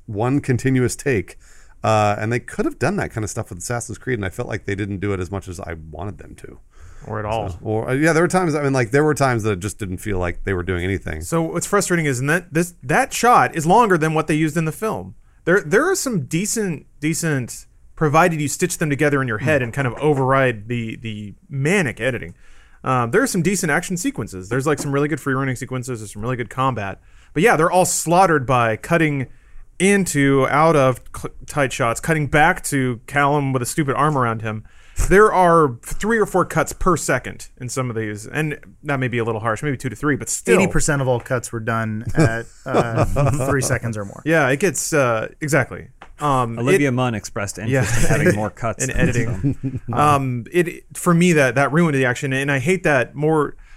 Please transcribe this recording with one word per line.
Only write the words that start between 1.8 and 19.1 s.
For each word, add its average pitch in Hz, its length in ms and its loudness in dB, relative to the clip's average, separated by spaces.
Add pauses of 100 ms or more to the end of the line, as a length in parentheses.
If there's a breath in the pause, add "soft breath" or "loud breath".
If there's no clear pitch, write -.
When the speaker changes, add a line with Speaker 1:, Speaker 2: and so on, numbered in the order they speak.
Speaker 1:
Uh, 107 360 2
and 110 120 -2
they 123 80 0
could - 260 -6
have - 120 -6
done 175 200 0
that 98 140 -4
kind 110 120 -6
of 101 80 -6
stuff - 180 -8
with - 100 -14
Assassin's 117 380 -8
Creed, 123 220 -4
and 95 60 -4
I 92 40 -4
felt 123 180 -8
like 113 180 -8
they 101 100 -4
didn't 98 240 -6
do 101 140 -2
it 92 60 -4
as 87 120 -8
much 98 160 -8
as 90 120 -12
I 85 160 -10 (140)
wanted 80 300 -12
them - 160 -18
to. - 240 -18 (480 soft breath)
Speaker 2:
Or 107 120 -6
at 107 60 -6
all. 107 240 -4
Speaker 1:
So, 87 120 -10
or, 107 280 -2
uh, 127 40 -2
yeah, 156 200 2
there 160 100 2
were 175 40 4
times, 180 280 0
I 147 80 -4
mean, 139 100 0
like, 127 160 2
there 143 140 4
were 151 100 2
times 127 300 0
that 107 80 0
it 92 80 -2
just 98 180 -6
didn't 92 220 -6
feel 101 180 -4
like 87 260 -4
they 98 100 -2
were 87 100 -2
doing 87 200 -2
anything. 82 380 -4
Speaker 2:
So 165 220 -2
what's 160 240 -4
frustrating 175 400 0
is 127 120 0
in 131 80 -4
that 175 240 0
this, 170 300 -2
that 190 320 0
shot 214 420 4
is 160 120 -2
longer 202 280 6
than 156 200 2
what 156 100 0
they 160 80 0
used 156 240 0
in 165 80 0
the 156 60 -4
film. 135 420 -6 (300)
There, 180 180 4
there 196 260 2
are 392 60 2
some 240 280 -2
decent, 180 680 -4 (120)
decent, 151 680 -4 (280)
provided 160 460 4
you 147 60 -2
stitch - 320 -4
them 156 100 -2
together 143 320 2